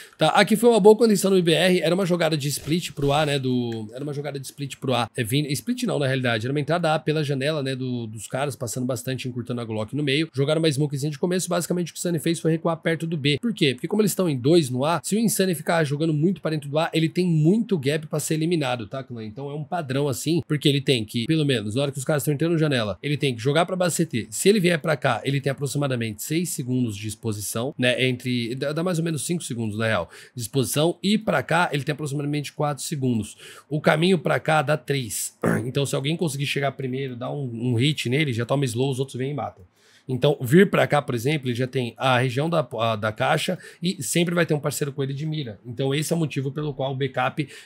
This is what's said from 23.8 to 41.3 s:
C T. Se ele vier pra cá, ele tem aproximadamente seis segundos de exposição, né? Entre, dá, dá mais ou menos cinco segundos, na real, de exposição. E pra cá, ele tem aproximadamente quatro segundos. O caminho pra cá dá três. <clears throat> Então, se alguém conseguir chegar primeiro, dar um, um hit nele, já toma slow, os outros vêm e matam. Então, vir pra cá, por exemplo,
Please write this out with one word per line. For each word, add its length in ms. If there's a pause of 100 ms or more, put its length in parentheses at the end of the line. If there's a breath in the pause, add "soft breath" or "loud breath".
C 100
T. 240
Se 200
ele 100
vier 200
pra 160
cá, 280
ele 180
tem 80
aproximadamente 720
seis 280
segundos 460
de 120
exposição, 680
né? 320
Entre, 460
dá, 180
dá 120
mais 160
ou 40
menos 120
cinco 260
segundos, 360
na 100
real, 220 (260 loud breath)
de 60
exposição. 600
E 160
pra 240
cá, 300
ele 140
tem 80
aproximadamente 580
quatro 320
segundos. 540 (320 loud breath)
O 100
caminho 400
pra 220
cá 200
dá 140
três. 680
<clears throat> 240
Então, 200
se 100
alguém 220
conseguir 280
chegar 280
primeiro, 420
dar 160
um, 400
um 40
hit 340
nele, 240
já 120
toma 200
slow, 260
os 80
outros 180
vêm 140
e 20
matam. 300 (420 soft breath)
Então, 360
vir 280
pra 160
cá, 160
por 140
exemplo, 320